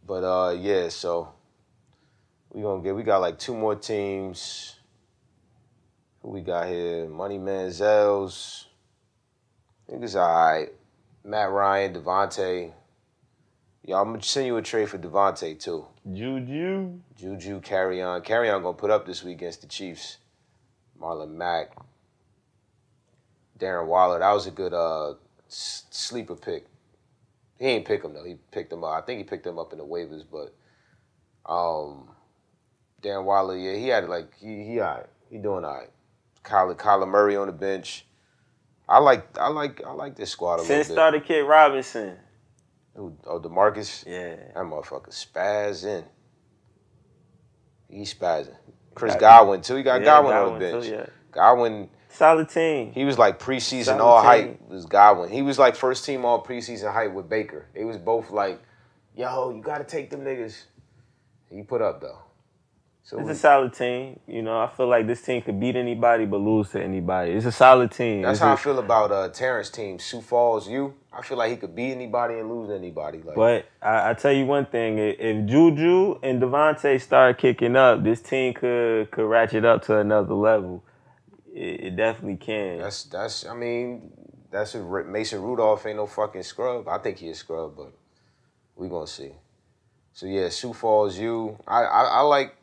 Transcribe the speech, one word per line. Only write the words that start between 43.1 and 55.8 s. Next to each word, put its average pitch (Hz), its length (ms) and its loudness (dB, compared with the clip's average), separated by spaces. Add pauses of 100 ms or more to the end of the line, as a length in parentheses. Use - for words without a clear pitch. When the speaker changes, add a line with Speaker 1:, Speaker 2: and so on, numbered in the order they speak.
Speaker 1:
oh, 85 120 -6
DeMarcus? 98 680 -2
Speaker 2:
Yeah. 87 280 -12 (200)
Speaker 1:
That 90 80 -6
motherfucker 76 460 -12
spazzing. 101 960 -6 (1800)
He 98 120 -16
spazzing. 80 540 -4 (400)
Chris 110 180 -2
Speaker 2:
Got - 80 0
Speaker 1:
Godwin, 110 400 12
too. 127 140 -4
He 135 80 -4
got 127 180 2
Speaker 2:
yeah, 104 40 0
Speaker 1:
Godwin 147 300 8
on 104 80 4
Speaker 2:
Godwin, 110 160 -2
Speaker 1:
the 113 120 -2
bench. 120 140 -6
Speaker 2:
too, 110 60 -8
yeah. - 140 -8 (260)
Speaker 1:
Godwin. 110 580 4 (220)
Speaker 2:
Solid 160 380 4
team. 156 420 -2
Speaker 1:
He 131 140 -4
was, 135 140 0
like, 101 200 6
preseason 127 460 -4
Speaker 2:
Solid 131 160 2
Speaker 1:
all 117 200 10
Speaker 2:
team. 113 60 8
Speaker 1:
hype 117 420 6
was 90 180 -12
Godwin. 101 420 8
He 127 140 -4
was, 139 160 -2
like, 127 160 6
first 127 300 -2